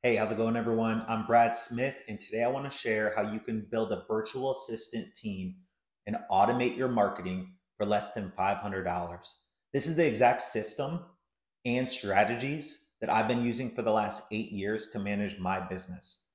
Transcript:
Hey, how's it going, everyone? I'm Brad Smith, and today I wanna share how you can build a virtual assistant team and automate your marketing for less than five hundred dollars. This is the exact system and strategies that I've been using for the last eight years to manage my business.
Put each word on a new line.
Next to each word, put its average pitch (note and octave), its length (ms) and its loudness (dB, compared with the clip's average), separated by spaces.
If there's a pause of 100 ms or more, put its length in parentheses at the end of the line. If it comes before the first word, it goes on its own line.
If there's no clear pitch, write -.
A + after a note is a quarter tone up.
Hey, A#2 120 4
how's A2 160 0
it G#2+ 40 -2
going, A2+ 200 2
everyone? A2+ 500 0
I'm A2 200 -4
Brad A#2 280 6
Smith, B2+ 400 -2 (140)
and G#2+ 100 -8
today A2 240 -4
I A#2+ 60 2
wanna C#3 240 -4
share G#2+ 420 0
how G#2+ 80 0
you G#2+ 160 -2
can A2 320 -6
build A2+ 220 0
a - 160 -4
virtual B2+ 420 -2
assistant - 640 -6
team - 400 -6 (540)
and G#2+ 80 -4 (120)
automate A#2 480 4
your B2+ 120 0
marketing F#2 640 0 (240)
for G#2 100 0
less G#2 260 0
than F#2+ 240 -6
five G2 220 2
hundred - 240 -4
dollars. F2 600 -6 (300)
This C#3 140 0
is D#3+ 80 -2
the E3 100 6
exact B2 360 6
system C#3+ 640 -4 (600)
and B2 240 0
strategies A#2 1120 0
that - 100 -2
I've A2 180 4
been A#2+ 160 2
using A#2+ 320 -2
for A2+ 60 -2
the A2 100 2
last G#2+ 400 0
eight G#2+ 180 -4
years G#2 380 -2
to A2 100 -8
manage G2+ 400 -2
my F#2 220 0
business. F2+ 640 -10 (100)